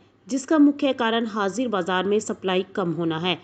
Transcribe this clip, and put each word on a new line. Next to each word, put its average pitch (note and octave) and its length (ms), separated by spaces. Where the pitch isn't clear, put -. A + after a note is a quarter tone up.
जिसका C4+ 300
मुख्य C#4+ 360
कारण A#3 320
हाजिर G#3 420
बाजार F#3 380
में G3+ 140
सप्लाई F#3+ 460
कम F3+ 160
होना D#3+ 260
है। F3 260